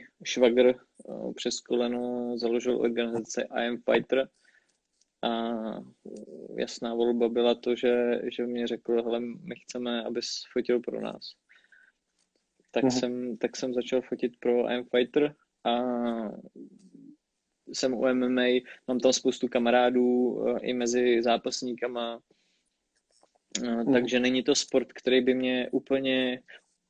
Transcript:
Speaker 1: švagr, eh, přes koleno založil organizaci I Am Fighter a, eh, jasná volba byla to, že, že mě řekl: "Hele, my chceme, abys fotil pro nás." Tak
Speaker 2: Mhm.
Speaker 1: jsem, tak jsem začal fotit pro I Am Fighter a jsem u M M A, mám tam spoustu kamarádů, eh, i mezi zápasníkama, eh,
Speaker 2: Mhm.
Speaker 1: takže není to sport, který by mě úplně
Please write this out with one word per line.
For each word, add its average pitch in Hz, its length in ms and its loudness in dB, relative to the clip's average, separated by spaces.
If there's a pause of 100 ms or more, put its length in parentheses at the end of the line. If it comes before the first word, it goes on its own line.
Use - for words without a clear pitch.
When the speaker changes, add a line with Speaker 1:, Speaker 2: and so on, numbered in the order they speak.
(240)
Speaker 1:
švagr, 123 440 6
eh, 123 680 -2
přes - 260 -4
koleno 120 760 -2
založil 120 440 0
organizaci 117 600 -2
I 117 260 -4
Am 120 100 -4
Fighter 120 520 0 (920)
a, 117 80 -2 (480)
eh, - 40 -10 (760)
jasná 117 380 -6
volba 120 340 2
byla 120 260 2
to, 120 200 -2
že, 120 460 2 (100)
že 120 140 -6
mě 120 220 -4
řekl: 117 360 -2
"Hele, 117 160 -2
my 120 360 -10
chceme, 120 480 -6
abys 117 240 -6 (260)
fotil 123 260 0
pro 113 220 -6
nás." 107 340 -10 (1400)
Tak - 120 0
Speaker 2:
Mhm. 127 80 4
Speaker 1:
jsem, 123 460 -4
tak 120 200 -4
jsem 127 160 -4
začal 123 280 0
fotit 123 380 -4
pro 120 300 2
I 120 80 -2
Am 123 80 -8
Fighter 147 500 2 (280)
a 117 100 2 (2000)
jsem 131 200 -2
u 117 120 0
M 127 180 2
M 127 160 0
A, 123 240 2 (240)
mám 127 120 -2
tam 127 140 4
spoustu - 340 0
kamarádů, 123 600 4 (400)
eh, 120 120 0
i 127 140 -4
mezi 120 500 2
zápasníkama, 120 1000 -2 (1400)
eh, 120 120 -2
Speaker 2:
Mhm. 117 180 2
Speaker 1:
takže 123 260 2
není 127 240 2
to 143 120 2
sport, - 380 0
který 127 280 4
by 127 120 4
mě 127 380 0
úplně 131 720 0 (460)